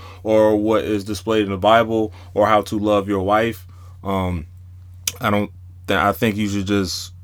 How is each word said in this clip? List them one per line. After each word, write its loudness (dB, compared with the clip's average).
or 4
what 0
is -2
displayed -2
in -4
the -2
Bible, 2
or 4
how 4
to -6
love 0
your -2
wife? -2
Um, -4
I -2
don't -2
th-, 0
I 2
think -2
you -4
should -4
just -4